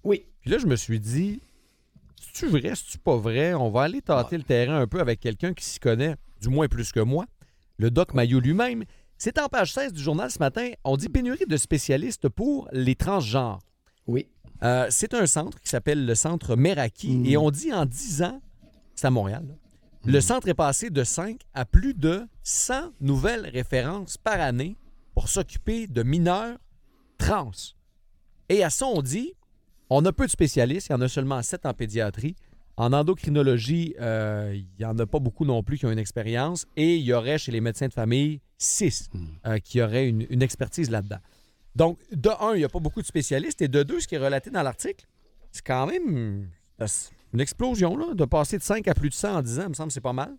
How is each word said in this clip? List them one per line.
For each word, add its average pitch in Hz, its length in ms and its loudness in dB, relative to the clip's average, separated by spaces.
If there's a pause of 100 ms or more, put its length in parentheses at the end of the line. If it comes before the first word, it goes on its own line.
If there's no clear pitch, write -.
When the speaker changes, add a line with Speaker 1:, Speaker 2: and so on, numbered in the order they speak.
Speaker 1:
Oui. 196 220 0 (160)
Speaker 2:
Puis 127 100 -2
là, 214 80 2
je 226 80 0
me 131 80 4
suis 113 240 -2
dit, 165 420 -2 (800)
c'est-tu - 260 -8
vrai, 190 280 2
c'est-tu - 240 -12
pas 135 180 2
vrai ? 120 360 0
On 127 160 0
va 120 140 2
aller 214 180 -2
tâter 127 340 0
Speaker 1:
Ouais. - 20 -2
Speaker 2:
le 151 60 -6
terrain 127 360 2
un 123 80 2
peu 170 120 -4
avec 120 200 0
quelqu'un 147 340 -4
qui - 120 -10
s'y - 140 -10
connaît, 131 360 2 (260)
du 110 80 -2
moins 143 180 4
plus 117 240 -2
que 120 80 0
moi, 135 260 2 (520)
le 110 120 4
Doc 160 240 4
Mayou 127 260 4
lui-même. 220 440 2 (340)
C'est 247 220 -2
en 294 80 0
page 214 260 0
seize 262 200 -4
du 147 80 -8
journal 147 280 -2
ce - 100 -10
matin. 220 300 0 (140)
On 139 140 0
dit 139 120 -4
pénurie 262 380 0
de 151 100 0
spécialistes 151 720 0
pour 269 420 -2
les 131 240 2
transgenres. 123 640 -2 (460)
Speaker 1:
Oui. 120 220 -2 (340)
Speaker 2:
Euh, 123 280 2
c'est - 240 -2
un 226 120 2
centre - 340 -2
qui - 100 -10
s'appelle 139 360 0
le 117 100 2
Centre 151 400 0
Meraki. 139 600 2
Speaker 1:
Mm. 123 80 2
Speaker 2:
Et 135 120 6
on 151 120 4
dit 262 240 -2
en 170 120 2
dix 147 360 -4
ans, 233 200 -2 (540)
c'est - 120 -2
à 131 40 4
Montréal, 113 360 -2
là, 147 80 -16 (500)
le 135 120 6
Speaker 1:
Mm. 139 40 6
Speaker 2:
centre 240 280 0
est 170 40 2
passé 160 360 0
de 143 140 0
cinq 202 380 -4 (120)
à 127 120 -4
plus 262 280 6
de 170 300 0 (200)
cent 285 560 -2
nouvelles 139 480 0
références 131 680 -4
par 208 240 0
année 139 340 -2 (400)
pour - 140 0
s'occuper 220 580 -2
de 120 160 -2
mineurs 175 540 2 (600)
trans. 151 340 0 (1000)
Et 196 140 6
à 165 60 4
ça, - 180 -2
on 202 140 0
dit, 214 320 -4 (560)
on 143 160 6
a 190 60 4
peu - 140 2
de 165 60 0
spécialistes, 147 580 2
il - 20 0
y 139 40 2
en 123 60 0
a 127 60 2
seulement 135 340 -2
sept - 240 -6
en 127 80 -2
pédiatrie. 110 640 -4 (420)
En 120 160 2
endocrinologie, 147 1080 2
euh, 107 540 -2
il 98 100 -10 (140)
n'y 110 60 -4
en 113 120 -4
a 113 80 2
pas 151 140 0
beaucoup 131 260 0
non 120 180 2
plus 143 140 -4
qui - 80 -4
ont 113 60 2
une 110 80 0
expérience. 117 640 -4 (100)
Et 165 220 4
il 151 60 -2
y 120 100 2
aurait 120 240 2
chez 131 140 -6
les 113 100 0
médecins 117 260 -2
de 123 60 -4
famille 135 480 0 (160)
six, - 560 0
Speaker 1:
Hmm. 90 120 -8 (200)
Speaker 2:
euh, 110 140 0
qui 120 220 0
auraient 117 280 2
une, 110 200 0
une 123 120 2
expertise 131 480 -2
là-dedans. 104 300 -4 (560)
Donc, 165 240 2 (120)
de 165 180 2 (120)
un, 214 140 0
il 185 40 2
n'y 151 60 2
a 131 40 -2
pas - 100 -6
beaucoup 165 220 -4
de - 60 -6
spécialistes. 143 540 -2
Et 151 60 2
de 143 160 4
deux, 254 160 -2
ce - 80 -6
qui - 80 -6
est 151 40 -2
relaté 135 300 -2
dans 202 140 -2
l'article, 143 420 -6 (460)
c'est - 120 -16
quand 131 220 0
même, 127 600 -2 (340)
euh, 110 60 -4 (460)
une 113 60 0
explosion, 196 580 0
là, 330 180 -4
de 160 100 2
passer 151 320 0
de - 60 -6
cinq 208 240 0
à 170 80 4
plus 147 140 0
de - 60 -6
cent 202 200 -2
en 156 80 0
dix 120 160 -4
ans, 190 60 -4
il 190 40 -6
me 151 60 -6
semble 156 140 -8
que 143 40 -6
c'est 147 80 -8
pas 123 120 -4
mal. 143 260 -6